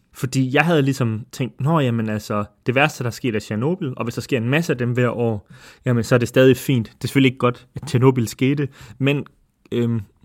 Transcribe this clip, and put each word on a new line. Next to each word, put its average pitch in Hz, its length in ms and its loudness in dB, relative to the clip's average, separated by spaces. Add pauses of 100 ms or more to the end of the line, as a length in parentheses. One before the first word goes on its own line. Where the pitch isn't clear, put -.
(140)
Fordi 131 400 -2
jeg 147 120 6
havde 165 160 4
ligesom 120 500 0
tænkt, - 300 -8
"Nå, 156 180 2
jamen 117 300 0
altså, 104 360 -4 (200)
det 123 100 0
værste, 143 280 2
der 120 60 -4
skete, 110 260 -4
er 107 40 -2
Tjernobyl, 131 580 -4
og 117 60 -4
hvis 117 120 -6
der 117 60 -6
sker 135 160 -2
en 117 120 -2
masse 160 240 0
af 117 40 -4
dem 120 140 -2
hver 120 180 0
år, 113 380 -4 (380)
jamen, 120 180 2
så 131 120 2
er 120 40 6
det 117 80 0
stadig 131 300 6
fint." 123 300 -2
Det - 160 -14
er 120 40 -2
selvfølgelig 135 220 4
ikke 127 100 -4
godt, - 360 -2
at - 120 -12
Tjernobyl 127 380 2
skete, 139 420 -2 (300)
men, 139 280 -2 (460)
øhm, 117 300 -2 (240)